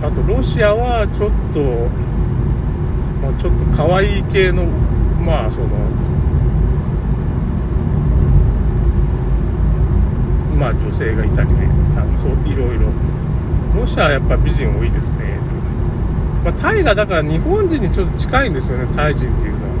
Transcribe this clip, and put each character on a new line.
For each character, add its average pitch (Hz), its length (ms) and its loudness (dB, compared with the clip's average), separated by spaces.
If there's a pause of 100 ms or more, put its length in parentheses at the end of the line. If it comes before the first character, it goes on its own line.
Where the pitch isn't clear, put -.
あ 196 60 0
と - 120 0
ロ 220 180 2
シ 247 220 0
ア 208 120 4
は 233 320 0
ち - 160 -4
ょ 208 40 0
っ - 40 0 (220)
と、 123 340 0 (1300)
ま - 80 -2
あ、 - 100 0
ち - 80 -2
ょ 113 40 2
っ - 60 2
と - 80 0 (120)
可 170 180 4
愛 196 240 2
い - 40 -2
系 185 280 2
の、 - 140 2 (580)
ま 151 220 0
あ、 - 60 -2
そ - 100 -4
の、 120 60 0 (4000)
ま 139 120 2
あ、 - 40 0
女 - 200 -2
性 120 220 -2
が - 100 0
い - 40 2
た - 140 2
り - 100 2
ね。 - 140 2 (280)
な - 80 0
ん - 80 0
か - 80 0
そ - 80 -2
う、 - 40 0 (160)
い - 80 0
ろ - 180 0
い - 40 -2
ろ。 - 100 2 (880)
ロ 233 100 0
シ - 160 -2
ア 175 40 4
は 151 60 2
や 135 80 0
っ - 80 -2
ぱ 127 100 2
美 - 140 2
人 - 260 0
多 131 60 -2
い - 80 0
で - 100 -2
す - 120 -4
ね。 - 260 -4 (1040)
ま 170 60 0
あ、 - 40 -2
タ 339 220 -2
イ 392 80 2
が 220 120 4
だ 208 100 0
か 170 160 -2
ら - 20 0
日 156 160 0
本 381 300 0
人 302 120 0
に 185 100 -2
ち 196 100 0
ょ 170 60 0
っ - 40 -2
と - 60 -4
近 269 280 0
い 233 40 -4
ん 170 40 -4
で 135 80 -4
す - 100 -4
よ 127 60 -2
ね、 127 180 -4
タ 151 140 0
イ 139 60 -2
人 - 160 -2
っ - 80 0
て - 60 -2
い - 40 -4
う - 40 -4
の - 60 -4
は。 - 220 -6